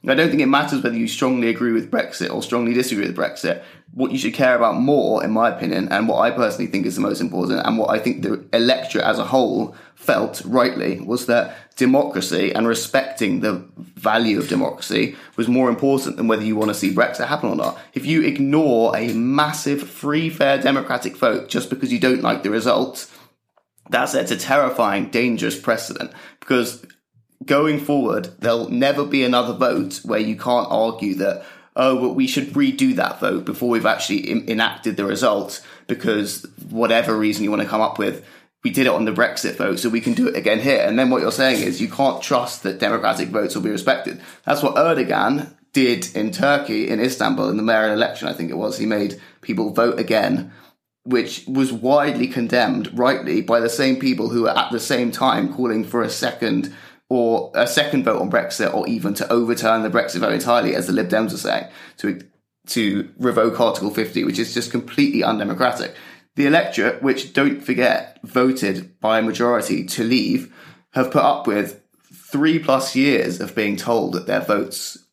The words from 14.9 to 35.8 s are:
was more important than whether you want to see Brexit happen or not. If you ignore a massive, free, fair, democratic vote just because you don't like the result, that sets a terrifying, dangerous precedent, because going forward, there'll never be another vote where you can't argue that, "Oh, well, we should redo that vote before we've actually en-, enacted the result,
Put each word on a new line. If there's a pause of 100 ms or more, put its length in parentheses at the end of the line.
was
more
important
than
whether
you
want
to
see
Brexit
happen
or
not. (160)
If
you
ignore
a
massive,
free,
fair,
democratic
vote
just
because
you
don't
like
the
result, (800)
that
sets
a
terrifying,
dangerous
precedent, (260)
because (640)
going
forward, (120)
there'll
never
be
another
vote
where
you
can't
argue
that, (320)
"Oh,
well,
we
should
redo
that
vote
before
we've
actually
en-,
enacted
the
result, (260)